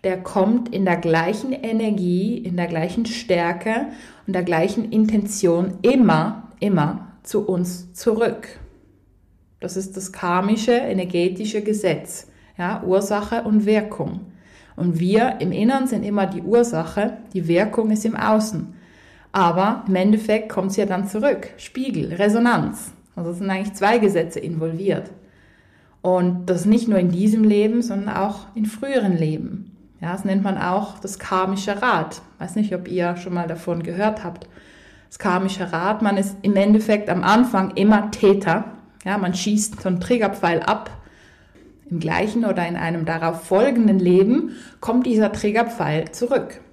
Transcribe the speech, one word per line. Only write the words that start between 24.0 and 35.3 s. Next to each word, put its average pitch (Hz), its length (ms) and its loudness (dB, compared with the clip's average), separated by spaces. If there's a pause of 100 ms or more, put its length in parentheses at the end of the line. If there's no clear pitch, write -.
involviert. 165 680 -4 (920)
Und 180 460 0
das 175 180 0
nicht 220 240 4
nur 196 100 4
in 175 120 2
diesem 214 340 2
Leben, 214 380 4
sondern 202 340 -4
auch 208 380 -2
in 214 100 -2
früheren 240 500 0
Leben. - 640 -4 (240)
Ja, 170 120 -6
das 190 120 -8
nennt 190 180 0
man 214 140 -2
auch 185 440 -4
das 190 180 -10
karmische 196 640 -2
Rad. 196 400 0 (160)
Weiß - 180 -8
nicht, 208 180 0
ob 180 140 -8
ihr 175 280 -2
schon 175 180 -8
mal 175 120 -2
davon 165 360 -6
gehört 196 420 -4
habt. - 240 -12 (600)
Das - 100 -20
karmische 185 520 -2